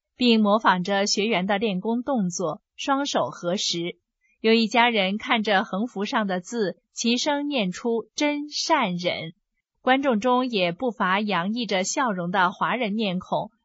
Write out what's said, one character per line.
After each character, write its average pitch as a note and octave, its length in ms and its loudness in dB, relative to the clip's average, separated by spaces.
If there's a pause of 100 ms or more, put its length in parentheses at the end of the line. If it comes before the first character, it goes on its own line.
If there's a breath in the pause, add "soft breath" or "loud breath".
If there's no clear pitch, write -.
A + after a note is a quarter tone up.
(180)
并 A#3 240 4
模 G#3 180 4
仿 F3+ 240 2
着 G3+ 240 0
学 A#3+ 180 0
员 F#3+ 200 0
的 G3+ 120 0
练 G3 220 -2
功 A#3 240 -2
动 A3+ 260 0
作， E3+ 320 -4 (140)
双 C#4 300 -2
手 C#3 240 -2
合 F3 260 -4
十。 E3+ 420 -4 (420)
有 A3 140 2
一 A3+ 140 4
家 A#3+ 220 2
人 G3+ 280 0
看 A#3+ 240 -2
着 G3+ 220 2
横 G3+ 240 -4
幅 G3 180 -6
上 G#3+ 220 -2
的 F#3 120 -2
字， G3+ 380 -4 (160)
齐 A#3 240 0
声 D4 300 -2
念 A3+ 240 -2
出 A#3 440 -4
“真 D4 360 -2
善 B3 440 0
忍”。 E3+ 380 -4 (540)
观 C4 140 4
众 B3+ 180 2
中 B3+ 280 2
也 F#3 260 2
不 A#3+ 180 -2
乏 G3 300 0
洋 G3 320 0
溢 A#3+ 120 -4
着 F#3+ 200 0
笑 B3+ 260 0
容 F3 180 -4
的 F#3 220 4
华 F3+ 240 -2
人 A#3 160 -2
面 G3+ 280 -2
孔 E3+ 320 -4 (140)